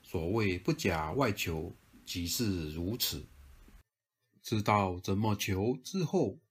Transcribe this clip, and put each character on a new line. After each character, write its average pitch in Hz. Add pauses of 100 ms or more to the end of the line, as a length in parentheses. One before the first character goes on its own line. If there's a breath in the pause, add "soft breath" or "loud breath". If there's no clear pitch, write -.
所 85
谓 104
“不 90
假 82
外 123
求”， 85 (300)
即 87
是 87
如 87
此。 - (1200)
知 107
道 101
怎 98
么 107
求 101
之 190
后 151 (120)